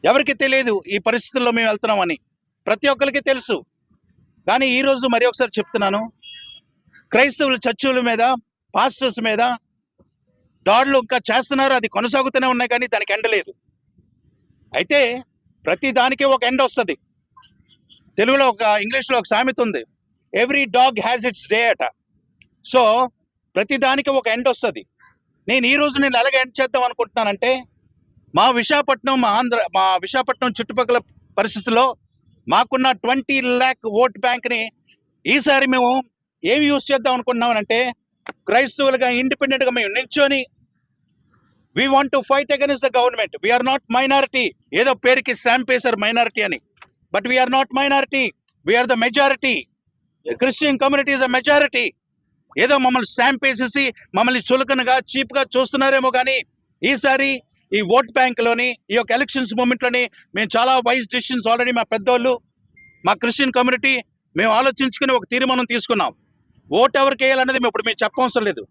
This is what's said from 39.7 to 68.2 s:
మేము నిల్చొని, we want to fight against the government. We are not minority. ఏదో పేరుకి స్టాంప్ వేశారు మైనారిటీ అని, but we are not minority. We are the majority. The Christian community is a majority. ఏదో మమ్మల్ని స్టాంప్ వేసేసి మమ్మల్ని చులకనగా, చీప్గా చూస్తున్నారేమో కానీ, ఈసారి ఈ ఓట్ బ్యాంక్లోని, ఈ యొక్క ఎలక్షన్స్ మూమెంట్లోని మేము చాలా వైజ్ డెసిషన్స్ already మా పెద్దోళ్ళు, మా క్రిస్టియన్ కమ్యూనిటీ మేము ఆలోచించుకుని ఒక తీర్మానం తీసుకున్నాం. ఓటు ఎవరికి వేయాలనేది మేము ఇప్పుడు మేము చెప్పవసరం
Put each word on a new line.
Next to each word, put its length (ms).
మేము 220
నిల్చొని, 540
we 80
want 200
to 140
fight 360
against 240
the 100
government. 560
We 120
are 120
not 100
minority. 520
ఏదో 200
పేరుకి 400
స్టాంప్ 360
వేశారు 260
మైనారిటీ 460
అని, 180
but 160
we 140
are 80
not 160
minority. 480
We 140
are 120
the 140
majority. 500
The 160
Christian 380
community 360
is 120
a 100
majority. 500
ఏదో 200
మమ్మల్ని 280
స్టాంప్ 380
వేసేసి 480
మమ్మల్ని 260
చులకనగా, 460
చీప్గా 440
చూస్తున్నారేమో 680
కానీ, 320
ఈసారి 600
ఈ 80
ఓట్ 320
బ్యాంక్లోని, 640
ఈ 40
యొక్క 180
ఎలక్షన్స్ 460
మూమెంట్లోని 520
మేము 240
చాలా 200
వైజ్ 280
డెసిషన్స్ 420
already 280
మా 60
పెద్దోళ్ళు, 580
మా 80
క్రిస్టియన్ 380
కమ్యూనిటీ 500
మేము 160
ఆలోచించుకుని 600
ఒక 180
తీర్మానం 340
తీసుకున్నాం. 500
ఓటు 260
ఎవరికి 260
వేయాలనేది 340
మేము 80
ఇప్పుడు 200
మేము 180
చెప్పవసరం 400